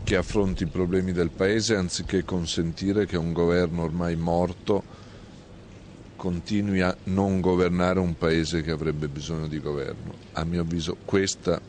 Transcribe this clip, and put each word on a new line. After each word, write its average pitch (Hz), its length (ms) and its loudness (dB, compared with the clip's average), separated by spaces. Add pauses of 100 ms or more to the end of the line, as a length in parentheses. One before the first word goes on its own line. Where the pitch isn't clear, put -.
che 101 120 4
affronti 92 480 2
i - 20 0
problemi 92 460 2
del 87 180 2
Paese 104 460 2
anziché 90 500 -2
consentire 92 800 0
che 90 100 -4
un 82 160 0
governo 85 520 2
ormai 85 320 0
morto 87 680 0 (1300)
continui 95 680 0
a 90 120 2 (100)
non 95 360 2
governare 90 600 4
un 87 140 0
Paese 82 460 2
che 78 100 -4
avrebbe 78 380 -2
bisogno 78 400 -6
di 76 120 -4
governo. 73 520 -6 (200)
A 80 120 -2
mio 87 160 0
avviso 85 460 -2
questa 95 520 0 (100)